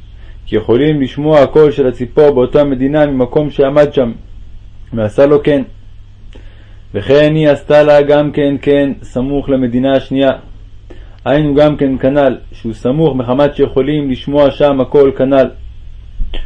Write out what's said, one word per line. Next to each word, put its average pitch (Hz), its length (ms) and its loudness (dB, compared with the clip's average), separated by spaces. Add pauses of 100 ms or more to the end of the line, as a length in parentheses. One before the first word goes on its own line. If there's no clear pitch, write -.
(460)
כי 110 100 -2
יכולים 139 440 0
לשמוע 147 400 0
הקול 151 300 4
של 139 160 0
הציפור 127 440 0
באותה 131 340 2
מדינה 139 420 0
ממקום 139 440 -2
שעמד 143 420 2
שם, 120 200 -2 (800)
ועשה 113 340 0
לו 147 160 2
כן. 143 200 0 (1300)
וכן 143 400 2
היא 156 140 2
עשתה 147 340 2
לה 147 200 4
גם 147 300 0
כן 143 300 -2
כן 143 300 0 (100)
סמוך 135 460 -6
למדינה 131 440 0
השנייה, 135 380 0 (960)
היינו 143 300 0
גם 147 220 2
כן 135 220 -2
כנ"ל, 135 400 0 (140)
שהוא 113 200 -10
סמוך 135 440 -2
מחמת 131 380 0
שיכולים 139 560 -2
לשמוע 143 400 0
שם 139 300 0
הקול 135 360 2
כנ"ל. 131 340 2 (960)